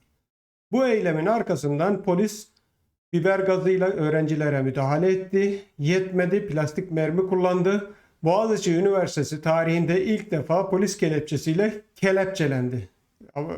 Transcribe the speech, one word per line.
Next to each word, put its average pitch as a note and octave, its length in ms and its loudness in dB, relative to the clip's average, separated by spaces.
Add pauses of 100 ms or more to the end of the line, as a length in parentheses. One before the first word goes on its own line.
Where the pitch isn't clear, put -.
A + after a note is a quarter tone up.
(720)
Bu C4 140 4
eylemin F3+ 400 2
arkasından F#3+ 760 0
polis G3 460 -2 (640)
biber F#3 260 2
gazıyla F#3 500 2
öğrencilere D3+ 720 0
müdahale C#3 500 0
etti. G3 500 -2 (160)
Yetmedi, F3+ 680 0
plastik D3+ 440 -4
mermi D#3+ 380 0
kullandı. F#3 600 0 (320)
Boğaziçi F#3+ 520 2
Üniversitesi F3 640 0
tarihinde E3 640 0
ilk G#3+ 260 -2
defa F3 400 0
polis F#3 260 0
kelepçesiyle D#3+ 840 -2 (120)
kelepçelendi. C#3+ 920 0 (460)
Ama, D#3 220 -6